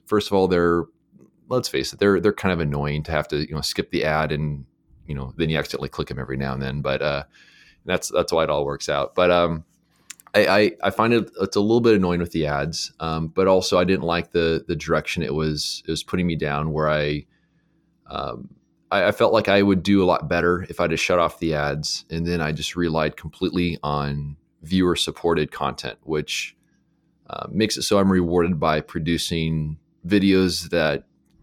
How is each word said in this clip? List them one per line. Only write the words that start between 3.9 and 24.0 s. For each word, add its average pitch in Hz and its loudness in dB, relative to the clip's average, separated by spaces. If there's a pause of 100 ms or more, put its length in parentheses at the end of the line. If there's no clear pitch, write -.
the 87 -2
ad 78 0
and, 73 -4 (420)
you 78 -10
know, 67 -10
then 80 0
you 78 0
accidentally 69 -4
click - -8
'em 62 -8
every 65 -6
now 67 -4
and 65 -6
then. 69 -6
But, 67 -2
uh, 71 -2 (640)
that's, 87 -4
that's - 0
why 80 4
it 76 0
all 71 0
works 71 -6
out. 71 -2
But, 90 4
um, 85 2 (680)
I, 104 6
I, 101 4 (140)
I 98 0
find 113 2
it, 113 0 (120)
it's 95 -2
a 101 4
little 113 4
bit 113 6
annoying 87 2
with 87 -4
the 78 -2
ads, 73 -4
um, 80 -4
but 95 0
also 92 4
I 90 4
didn't 87 2
like 85 -2
the, 82 2
the 82 -2
direction 78 -2
it 71 -2
was, 78 -4
it 80 -2
was 80 -4
putting 90 -2
me 85 -2
down, 76 -4
where 76 0
I, 76 -2 (840)
um, - -10 (420)
I, 92 2
I 104 4
felt 110 2
like 107 2
I 101 6
would 98 4
do 98 4
a - 4
lot 82 0
better 87 0
if 85 -6
I 87 2
just 80 -2
shut 90 2
off 82 0
the 80 0
ads, 73 -4
and 82 -4
then 87 -2
I 78 -2
just 78 -8
relied 80 -2
completely 87 -2
on 71 -4 (260)